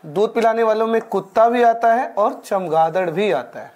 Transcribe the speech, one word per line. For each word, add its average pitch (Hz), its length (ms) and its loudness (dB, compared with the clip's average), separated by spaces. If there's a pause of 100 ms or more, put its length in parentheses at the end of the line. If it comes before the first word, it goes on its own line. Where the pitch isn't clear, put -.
दूध 190 280 -2
पिलाने 226 300 0
वालों 220 240 0
में 226 140 0
कुत्ता 220 480 0
भी 247 140 2
आता 233 300 4
है 254 240 -2
और 247 280 -2
चमगादड़ 170 640 0
भी 190 220 -2
आता 127 280 -4
है। 110 160 -18